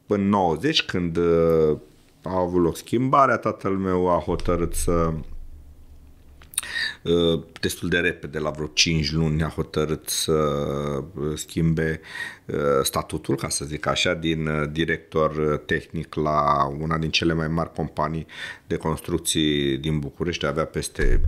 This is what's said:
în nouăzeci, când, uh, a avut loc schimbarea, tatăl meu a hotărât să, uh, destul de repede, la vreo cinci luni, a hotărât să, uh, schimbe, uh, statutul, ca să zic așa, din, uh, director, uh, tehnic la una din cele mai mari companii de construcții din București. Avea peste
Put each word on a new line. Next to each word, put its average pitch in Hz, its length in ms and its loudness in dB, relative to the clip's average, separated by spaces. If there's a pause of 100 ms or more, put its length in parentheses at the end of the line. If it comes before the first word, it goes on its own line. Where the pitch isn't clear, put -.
în 101 220 2
nouăzeci, 98 540 2
când, 87 340 -2
uh, 82 640 4 (440)
a 92 160 -2
avut 90 240 2
loc 80 140 2
schimbarea, 131 600 4
tatăl 101 400 -2
meu 92 320 2
a 87 100 4
hotărât 85 560 0
să, 82 380 2 (1900)
uh, 85 400 2 (180)
destul - 280 -4
de 87 100 2
repede, 80 400 -2
la 76 120 -2
vreo 73 160 -6
cinci 78 460 0
luni, 78 300 2
a 78 60 -2
hotărât 78 600 -4
să, - 240 -2
uh, 73 1040 -2
schimbe, 80 680 0 (460)
uh, - 100 -4 (260)
statutul, - 540 -4
ca - 120 -6
să - 160 -4
zic 73 220 -8
așa, 92 280 0
din, 80 320 -2
uh, 76 260 0
director, 78 640 0
uh, 76 300 0
tehnic 80 480 -4
la 73 520 2 (120)
una 80 200 -2
din 78 120 -2
cele 82 220 2
mai 80 160 0
mari 82 240 -2
companii 78 540 -4 (400)
de 85 100 -2
construcții 78 1000 0
din 76 220 -2
București. 78 480 -4
Avea 76 180 -2
peste - 640 2